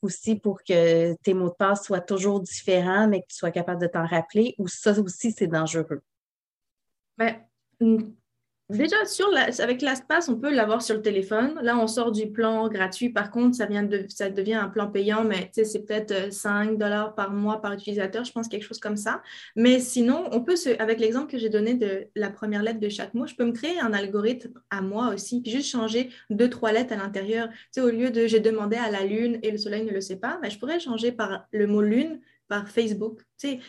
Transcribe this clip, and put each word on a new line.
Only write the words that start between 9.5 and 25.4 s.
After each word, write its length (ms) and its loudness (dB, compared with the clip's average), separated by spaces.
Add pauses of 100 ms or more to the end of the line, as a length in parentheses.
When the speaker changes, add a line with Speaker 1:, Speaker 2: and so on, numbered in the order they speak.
Speaker 2:
avec 220 0
LastPass, 460 0
on 100 0
peut 160 -2
l'avoir 280 2
sur 140 0
le 60 -4
téléphone. 600 0
Là, 160 2
on 100 2
sort 240 0
du 200 -2
plan 360 0
gratuit. 420 -2
Par 220 -2
contre, 240 4
ça 100 0
vient 180 0
de, 260 -2
ça 200 -4
devient 260 -2
un 120 0
plan 240 -2
payant, 320 2
mais 220 0
tu 80 -20
sais, 100 2
c'est 220 -2
peut-être, 260 -4
euh, 200 -2
cinq 460 0
dollars 380 0
par 160 -2
mois 300 0
par 100 -4
utilisateur, 540 -4
je 80 -12
pense, 160 -6
quelque 160 -6
chose 140 -14
comme 180 -4
ça. 240 -4 (340)
Mais 240 6
sinon, 540 2
on 80 2
peut 160 2
se, 240 0
avec 180 0
l'exemple 320 0
que 60 -6
j'ai 120 -2
donné 260 2
de 380 -2
la 160 -4
première 320 -4
lettre 200 -2
de 80 -2
chaque 240 -8
mot, 120 -2
je 100 -14
peux 100 0
me 80 0
créer 260 -2
un 140 0
algorithme 580 -2 (180)
à 120 -4
moi 320 -2
aussi, 280 -4